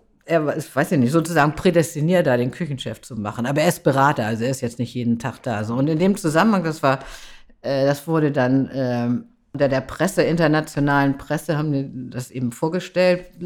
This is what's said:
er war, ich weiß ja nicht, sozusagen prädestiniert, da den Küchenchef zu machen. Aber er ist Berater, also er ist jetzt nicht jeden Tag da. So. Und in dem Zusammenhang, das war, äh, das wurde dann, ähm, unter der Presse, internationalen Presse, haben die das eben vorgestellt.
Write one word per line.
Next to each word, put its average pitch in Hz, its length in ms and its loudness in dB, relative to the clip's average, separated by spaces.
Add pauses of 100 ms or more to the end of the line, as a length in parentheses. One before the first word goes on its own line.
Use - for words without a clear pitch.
(240)
er 156 220 0
war, 139 100 -2
ich 151 180 -8
weiß 139 180 0
ja 185 60 2
nicht, 123 140 4
sozusagen 156 440 2
prädestiniert, 170 720 2
da 127 100 4
den 127 140 -2
Küchenchef 127 500 -8
zu - 140 -16
machen. 107 320 -6
Aber 143 140 0
er 165 60 2
ist - 160 0
Berater, 135 440 2
also 113 180 -2
er 131 60 0
ist 131 100 -6
jetzt - 180 -6
nicht - 140 -4
jeden 120 260 0
Tag 120 220 -8
da. 107 240 -4
So. 113 80 -4
Und 135 160 0
in 160 100 0
dem 190 160 2
Zusammenhang, 190 480 2
das 160 200 -4
war, 135 160 2 (640)
äh, 135 220 0
das 143 220 0
wurde 156 240 2
dann, 131 400 2
ähm, 123 540 -2 (260)
unter 143 160 2
der 131 140 0
Presse, 175 400 -2
internationalen 143 960 2
Presse, 147 400 -4
haben 151 160 -2
die 135 380 -6
das - 200 -10
eben 127 220 -4
vorgestellt. 180 720 0 (200)